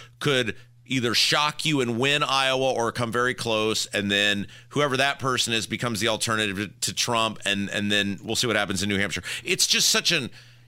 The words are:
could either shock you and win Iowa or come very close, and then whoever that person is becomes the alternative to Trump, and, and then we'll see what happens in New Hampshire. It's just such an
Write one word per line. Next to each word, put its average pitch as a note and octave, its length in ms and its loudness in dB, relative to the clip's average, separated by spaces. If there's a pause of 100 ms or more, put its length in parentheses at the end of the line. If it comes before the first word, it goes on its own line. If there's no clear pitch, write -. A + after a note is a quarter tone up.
(180)
could B2+ 380 0 (300)
either A#2+ 280 0
shock D3+ 500 2
you D#3 160 2
and A#2+ 200 0
win C#3+ 220 2
Iowa C3 500 2
or A2+ 200 0
come A#2+ 200 -4
very B2 200 0
close, A2 540 0
and G2+ 240 -2
then G2+ 380 2 (220)
whoever C3+ 260 0
that C#3 240 0
person A#2+ 340 0
is G#2 120 0
becomes A2+ 340 -4
the A2+ 80 2
alternative G#2+ 720 -2
to - 120 -4
Trump, A2+ 540 0
and, G2+ 240 0
and G#2 220 -2
then G2+ 320 2
we'll A2 120 -4
see B2 120 0
what G#2+ 80 2
happens G2 260 0
in G2+ 60 -2
New G2+ 100 0
Hampshire. F#2+ 240 -2 (220)
It's - 240 0
just - 200 2
such - 220 2
an D3 200 0 (380)